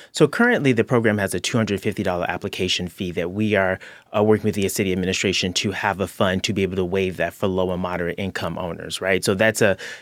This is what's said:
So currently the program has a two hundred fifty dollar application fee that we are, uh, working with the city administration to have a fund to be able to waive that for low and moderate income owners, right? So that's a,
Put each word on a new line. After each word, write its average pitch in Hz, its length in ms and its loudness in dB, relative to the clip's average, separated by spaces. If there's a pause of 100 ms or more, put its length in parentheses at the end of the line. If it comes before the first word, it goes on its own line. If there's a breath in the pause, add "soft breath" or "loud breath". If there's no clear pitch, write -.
(120 loud breath)
So 156 140 4
currently 175 460 2
the 110 120 4
program 113 340 2
has 95 160 -2
a 92 60 -2
two - 180 -2
hundred 101 220 0
fifty 107 220 -4
dollar 90 260 0
application 90 600 -4
fee 90 240 -6
that 87 180 -4
we 104 240 0
are, 95 240 2 (380 loud breath)
uh, 107 60 4
working 107 220 4
with 107 100 2
the 98 140 0
city 98 240 0
administration 92 640 0
to 101 180 -2
have 98 280 -2
a 92 60 -2
fund 95 380 0
to 110 80 -2
be 98 100 0
able 92 140 0
to 95 80 2
waive 92 340 0
that 85 160 -2
for 104 140 -2
low 92 220 0
and 90 120 -4
moderate 87 360 -4
income 90 400 -6
owners, 82 420 -8
right? 95 240 2
So 104 100 4
that's 110 280 2
a, 98 140 4 (260 loud breath)